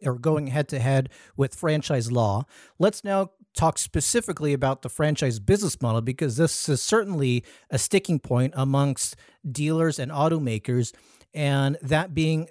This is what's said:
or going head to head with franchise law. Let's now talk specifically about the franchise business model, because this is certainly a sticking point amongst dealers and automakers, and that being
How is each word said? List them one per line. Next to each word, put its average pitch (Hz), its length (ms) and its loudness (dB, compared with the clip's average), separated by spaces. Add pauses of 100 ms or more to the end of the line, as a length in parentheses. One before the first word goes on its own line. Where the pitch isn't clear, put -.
or 127 140 0
going 151 300 0
head 143 200 -2
to 143 100 -4
head 135 320 2 (260)
with 135 180 0
franchise 147 580 0
law. 113 320 2 (340)
Let's 202 260 2
now 196 260 0 (240)
talk - 240 2
specifically 151 760 0
about 135 300 0
the 123 60 -8
franchise 147 500 0
business 190 420 2
model, 113 220 2
because 127 340 -4
this 156 320 0
is 139 140 0
certainly 160 640 0 (260)
a 139 80 0
sticking 185 400 0
point 127 380 0
amongst 139 600 0 (340)
dealers 156 480 0
and 139 140 -6
automakers, 131 800 0 (420)
and 139 480 0
that 156 320 -2
being 160 360 0